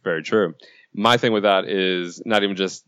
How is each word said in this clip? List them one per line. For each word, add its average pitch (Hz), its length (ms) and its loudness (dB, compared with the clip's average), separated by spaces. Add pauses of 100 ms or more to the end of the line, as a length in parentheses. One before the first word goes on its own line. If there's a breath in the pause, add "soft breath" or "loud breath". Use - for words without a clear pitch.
very 82 180 -2
true. 92 320 0 (400 soft breath)
My 117 220 4
thing 120 160 0
with 104 120 2
that 95 220 4
is 92 600 -4
not 104 180 2
even 98 120 -2
just 95 320 -6